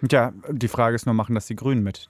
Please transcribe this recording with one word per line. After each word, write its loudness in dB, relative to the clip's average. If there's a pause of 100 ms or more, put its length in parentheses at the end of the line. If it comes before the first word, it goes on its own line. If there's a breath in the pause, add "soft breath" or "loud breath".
Tja, 4 (180)
die -2
Frage 2
ist -6
nur, 2
machen 0
das -2
die -8
Grünen 0
mit, -6